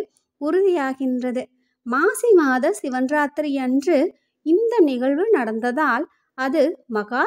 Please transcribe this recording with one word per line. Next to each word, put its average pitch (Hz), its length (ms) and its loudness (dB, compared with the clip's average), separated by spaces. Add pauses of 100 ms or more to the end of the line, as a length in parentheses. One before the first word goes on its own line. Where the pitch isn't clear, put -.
(400)
உறுதியாகின்றது. 269 1040 -2 (440)
மாசி 359 460 0
மாத 277 380 4
சிவன்ராத்திரி 285 840 -2
அன்று 269 420 0 (480)
இந்த 440 320 2
நிகழ்வு 285 540 2
நடந்ததால் 247 720 0 (340)
அது 269 240 0 (240)
மகா 220 400 -4